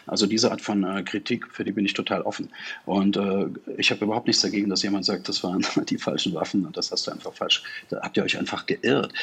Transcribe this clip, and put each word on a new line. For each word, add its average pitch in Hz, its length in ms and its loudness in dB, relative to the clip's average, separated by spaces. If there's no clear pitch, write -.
Also 98 200 2
diese 107 240 4
Art 101 100 -2
von, 101 240 2
äh, 92 180 -2
Kritik, 107 500 -4
für - 120 -6
die 101 80 -2
bin 104 120 2
ich 98 100 2
total 95 280 0
offen. 98 280 -4
Und, 98 320 4
äh, 98 300 2
ich - 120 2
habe 107 140 0
überhaupt 107 220 0
nichts 113 160 6
dagegen, 101 260 2
dass 92 140 2
jemand 98 220 0
sagt, 98 240 0
das - 140 -4
waren 95 220 0
<laughs> - 120 0
die - 100 0
falschen - 360 -2
Waffen 85 320 0
und 80 100 -12
das 87 140 -2
hast - 160 -2
du - 40 -6
einfach - 220 -8
falsch, - 300 0
da - 140 -4
habt - 140 -4
ihr 98 80 4
euch - 140 0
einfach - 280 -4
geirrt. - 460 2